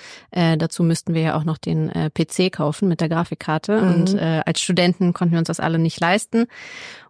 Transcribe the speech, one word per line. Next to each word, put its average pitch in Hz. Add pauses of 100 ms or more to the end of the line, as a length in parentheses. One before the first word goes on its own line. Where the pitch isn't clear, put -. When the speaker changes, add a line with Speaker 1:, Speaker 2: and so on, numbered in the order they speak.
(320)
Speaker 1:
Äh, 165
dazu 160
müssten 165
wir 160
ja 156
auch 151
noch 156
den, 160
äh, 160
P -
C 185
kaufen 156
mit 170
der 160
Grafikkarte. 165
Speaker 2:
Mhm. 180
Speaker 1:
Und, 175
äh, 160
als -
Studenten 175
konnten 175
wir 170
uns 165
das 170
alle 165
nicht 165
leisten. 214 (640)